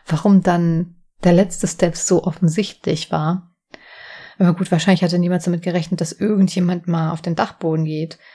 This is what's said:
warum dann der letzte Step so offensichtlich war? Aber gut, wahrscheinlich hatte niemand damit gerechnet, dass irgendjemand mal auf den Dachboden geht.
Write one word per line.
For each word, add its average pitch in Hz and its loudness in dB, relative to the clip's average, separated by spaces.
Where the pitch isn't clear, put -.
warum 190 4
dann 170 0
der 175 4
letzte 190 2
Step 170 -2
so - 0
offensichtlich 165 -2
war? 165 -2
Aber 180 4
gut, 185 -4
wahrscheinlich 180 2
hatte 175 0
niemand 175 0
damit 175 -2
gerechnet, 175 -4
dass 165 -4
irgendjemand 185 0
mal 165 -2
auf 165 -8
den 170 -6
Dachboden 160 -2
geht. 156 -6